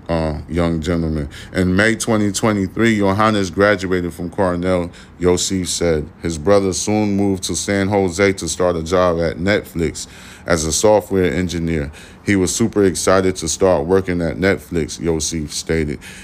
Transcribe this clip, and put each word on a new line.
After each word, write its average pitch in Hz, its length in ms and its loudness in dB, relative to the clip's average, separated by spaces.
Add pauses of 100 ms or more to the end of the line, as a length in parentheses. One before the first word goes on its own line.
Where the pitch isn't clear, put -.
uh, 80 300 -2 (100)
young 82 320 0
gentlemen. 80 480 -2 (240)
In 92 240 2
May 110 180 2
twenty 104 380 0
twenty-three, 107 640 0
Johannes 101 520 2
graduated 90 640 2
from 87 160 -8
Cornell, 90 600 0 (260)
Yosef 90 520 0
said. 80 400 0 (120)
His 82 160 -4
brother 98 360 2
soon 104 420 0
moved 98 280 0
to 90 120 -6
San 98 320 -2
Jose 98 460 2
to 85 160 -6
start 87 260 0
a 80 80 -4
job 87 380 2
at 82 160 -2
Netflix 87 720 -2 (380)
as 78 200 0
a 80 80 -2
software 95 600 2
engineer. 82 560 -2 (360)
"He 104 100 2
was 92 180 2
super 104 300 2
excited 95 540 2
to 80 100 -6
start 90 380 2
working 92 360 0
at 78 160 -2
Netflix," 87 640 -2
Yosef 80 540 -4
stated. 78 460 -4 (240)